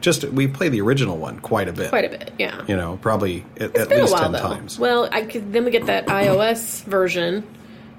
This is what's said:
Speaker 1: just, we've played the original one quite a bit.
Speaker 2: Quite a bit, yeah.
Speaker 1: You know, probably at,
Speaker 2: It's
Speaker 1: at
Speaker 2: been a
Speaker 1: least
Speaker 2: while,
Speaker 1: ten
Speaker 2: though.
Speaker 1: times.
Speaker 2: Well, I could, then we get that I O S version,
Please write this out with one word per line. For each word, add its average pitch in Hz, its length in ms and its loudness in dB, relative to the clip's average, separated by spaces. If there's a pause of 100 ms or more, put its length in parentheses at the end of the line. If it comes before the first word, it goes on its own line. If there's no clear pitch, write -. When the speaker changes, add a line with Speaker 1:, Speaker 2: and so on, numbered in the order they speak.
Speaker 1:
just, 165 240 2
we've 135 280 0
played 156 200 0
the 110 80 0
original 110 360 2
one 71 220 -8
quite 101 300 -2
a 87 40 -6
bit. 92 180 -6
Speaker 2:
Quite 233 160 2
a - 20 -6
bit, - 320 -12
yeah. 92 260 -4
Speaker 1:
You 101 100 0
know, 90 240 -4
probably 98 440 0 (120)
at, 107 140 -6
Speaker 2:
It's - 120 0
Speaker 1:
at 107 80 -2
Speaker 2:
been - 80 6
a - 40 6
Speaker 1:
least - 120 4
Speaker 2:
while, 165 80 2
Speaker 1:
ten 160 100 0
Speaker 2:
though. 120 80 -2
Speaker 1:
times. - 360 -6
Speaker 2:
Well, 240 360 2
I 220 140 0
could, 202 260 -8
then 233 120 2
we 247 60 0
get 233 160 2
that 208 240 0
I 196 160 2
O 190 140 4
S 226 400 0
version, 185 680 0 (520)